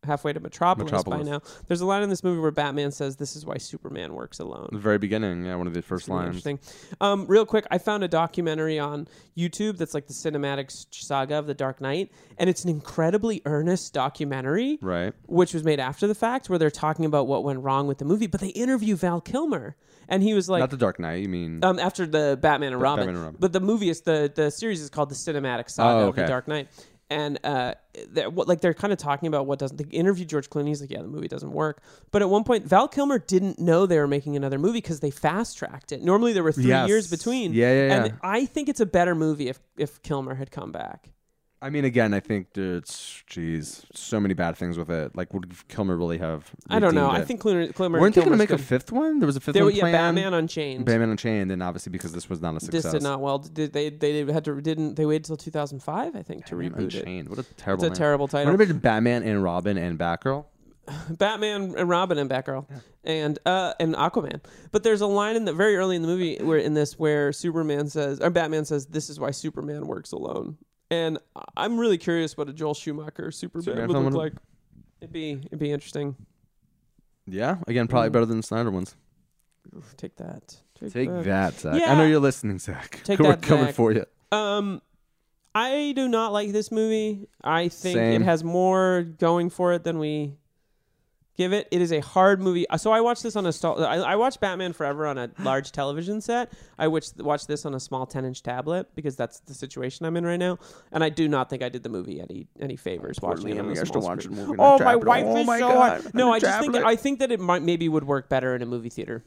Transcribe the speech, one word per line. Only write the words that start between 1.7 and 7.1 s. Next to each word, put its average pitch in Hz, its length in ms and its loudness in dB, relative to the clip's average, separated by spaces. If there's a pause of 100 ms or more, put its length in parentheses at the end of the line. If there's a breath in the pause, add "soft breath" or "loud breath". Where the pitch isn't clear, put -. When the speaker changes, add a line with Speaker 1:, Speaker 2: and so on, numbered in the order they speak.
Speaker 1:
a 180 60 -2
line 196 180 2
in 202 60 -2
this 190 160 -4
movie 175 160 0
where 156 100 2
Batman 143 400 -2
says, 139 240 -6
"This 147 220 -10
is 151 80 -16
why - 120 -6
Superman - 560 -10
works - 260 -12
alone." - 340 -10
Speaker 2:
The 104 60 -8
very 107 180 2
beginning, 98 480 -2
yeah, 90 100 -6
one 87 100 -4
of 85 80 -4
the 87 80 -4
first 90 220 -6
Speaker 1:
It's - 60 -14
really 92 160 -2
Speaker 2:
lines. - 20 -4 (180)
Speaker 1:
interesting. 143 140 -6 (400 loud breath)
Um, 196 280 2